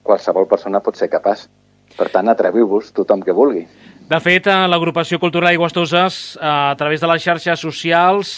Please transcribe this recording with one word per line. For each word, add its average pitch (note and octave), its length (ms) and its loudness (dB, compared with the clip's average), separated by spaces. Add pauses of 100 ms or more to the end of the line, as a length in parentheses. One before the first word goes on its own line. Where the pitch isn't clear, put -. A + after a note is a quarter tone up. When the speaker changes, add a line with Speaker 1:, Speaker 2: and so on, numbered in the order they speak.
Speaker 1:
qualsevol F#2+ 480 0
persona G2 320 -2
pot - 160 -4
ser F2+ 160 -2
capaç. G2 320 -2 (480)
Per - 160 -4
tant, F#2+ 220 0
atreviu-vos, G#2+ 680 0
tothom G2 240 0
que F2+ 160 -2
vulgui. G#2+ 300 0 (440)
Speaker 2:
De D#3+ 80 2
fet, F3+ 320 0
a F#3+ 160 2
l'Agrupació E3+ 540 -2
Cultural F3 320 2
Aigües E3+ 180 0
Toses, F3 440 0 (280)
a D3 320 0
través D3+ 240 -2
de E3 80 0
les E3 160 2
xarxes E3+ 400 -2
socials, E3+ 760 0